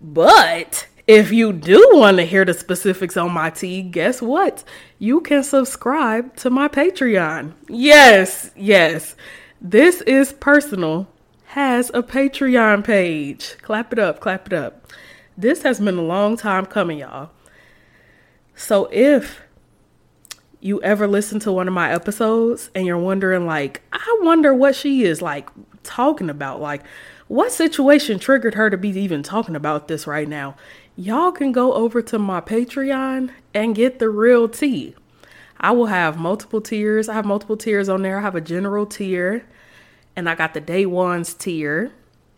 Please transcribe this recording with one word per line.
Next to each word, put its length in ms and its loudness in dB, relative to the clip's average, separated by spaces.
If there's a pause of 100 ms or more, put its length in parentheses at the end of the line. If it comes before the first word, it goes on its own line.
But 840 4 (200)
if 240 8
you 220 2
do 400 8
wanna 300 6
hear 200 2
the 100 0
specifics 600 -4
on 160 -2
my 180 -4
tea, 320 -8
guess 400 -4
what? 420 -2 (340)
You 240 0
can 220 0
subscribe 920 -2
to 120 -4
my 180 0
Patreon. 880 -2 (160)
Yes, 840 6
yes. 600 2 (460)
This 400 4
is 320 2
Personal 760 0 (420)
has 460 -2
a 80 -2
Patreon 800 0
page. 800 -4
Clap 280 -6
it 60 -4
up, 220 -2
clap 260 -6
it 80 -6
up. 380 -8 (440)
This 280 -2
has 160 0
been 180 -2
a 60 -4
long 340 -2
time 300 -4
coming, 320 -4
y'all. 320 -16 (1200)
So 360 -2
if 500 2 (1160)
you 240 -6
ever 240 0
listen 320 -2
to 120 -6
one 160 -2
of 60 -4
my 180 -2
episodes 840 -2
and 100 -4
you're 140 -2
wondering, 480 -2
like, 340 -6 (100)
"I 300 -2
wonder 320 4
what 220 2
she 300 -2
is, 180 -2
like, 260 -10 (320)
talking 480 -4
about. 320 -10
Like, 220 -8 (440)
what 240 0
situation 680 2
triggered 340 0
her 160 0
to 80 -2
be 120 -6
even 340 -6
talking 320 -6
about 320 -6
this 180 -8
right 220 -6
now?" 280 -12 (400)
Y'all 360 -2
can 200 -4
go 220 0
over 280 -2
to 180 -6
my 220 -4
Patreon 920 -4 (240)
and 180 -2
get 240 0
the 120 -2
real 400 2
tea. 440 -4 (680)
I 120 0
will 160 2
have 320 -2
multiple 420 -4
tiers. 480 -2
I 40 -8
have 120 -4
multiple 320 -4
tiers 320 -2
on 120 -2
there. 180 -4
I 20 -6
have 140 -6
a 60 -4
general 440 -4
tier, 600 -6 (680)
and 140 -6
I 60 -4
got 180 -6
the 60 -10
day 260 -2
ones 480 -4
tier. 600 -6 (440)